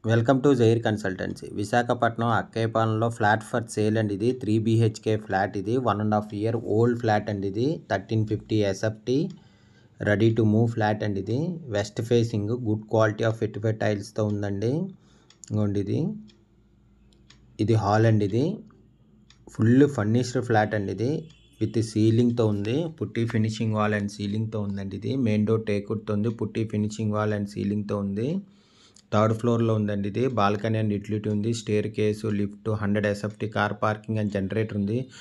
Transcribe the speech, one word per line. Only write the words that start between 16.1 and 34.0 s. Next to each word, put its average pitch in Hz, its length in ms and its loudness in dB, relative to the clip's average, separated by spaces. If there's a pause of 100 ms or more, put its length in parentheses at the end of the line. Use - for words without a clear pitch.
ఇది 110 220 2
హాల్ 107 260 4
అండి 107 200 4
ఇది. 117 180 0 (1000)
ఫుల్ 120 420 6
ఫర్నిష్డ్ 120 560 0
ఫ్లాట్ 107 300 2
అండి 98 200 -2
ఇది. 113 160 -2 (460)
With 110 280 -2
సీలింగ్‌తో 113 640 2
ఉంది. 104 280 -2 (180)
పుట్టి 110 340 -4
finishing 110 460 0
wall 107 220 2
and 101 160 -2
సీలింగ్‌తో 107 500 -4
ఉందండి 98 360 -6
ఇది. 110 220 -4
మెయిన్ 107 280 2
డోర్ 110 180 0
టేక్‌వుడ్‌తో 101 480 -4
ఉంది. 107 220 0
పుట్టి 110 340 -4
finishing 107 420 -2
wall 107 220 0
and 101 160 -4
సీలింగ్‌తో 101 500 -4
ఉంది. 101 280 -4 (840)
థర్డ్ 110 240 4
ఫ్లోర్‌లో 117 400 2
ఉందండి 104 340 -2
ఇది. 107 120 -2 (120)
Balcony 104 460 2
and 107 120 0
utility 104 380 -4
ఉంది. 104 240 0
స్టేర్ 107 380 -2
కేసు, 107 400 -2
లిఫ్ట్, 101 440 -4
హండ్రెడ్ 104 320 0
ఎస్ఎఫ్టీ, 104 420 -4
కార్ 104 280 0
పార్కింగ్ 107 420 -2